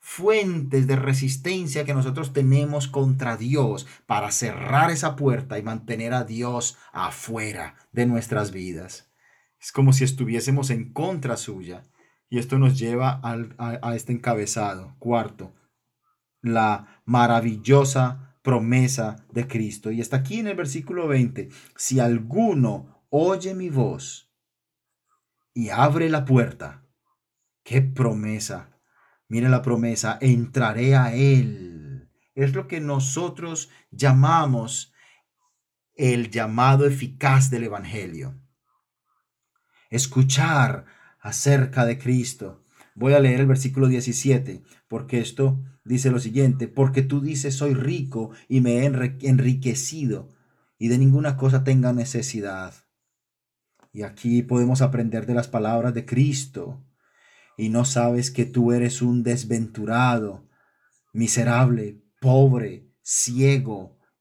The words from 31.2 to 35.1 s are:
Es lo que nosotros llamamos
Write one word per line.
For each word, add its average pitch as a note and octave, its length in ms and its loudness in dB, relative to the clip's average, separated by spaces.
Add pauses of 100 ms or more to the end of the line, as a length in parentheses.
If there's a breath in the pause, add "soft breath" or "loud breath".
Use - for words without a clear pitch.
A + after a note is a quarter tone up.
Es C3+ 200 -2
lo C3+ 120 -6
que E3 140 -8
nosotros D#3 880 -6 (220 soft breath)
llamamos C3+ 1040 2 (1040 soft breath)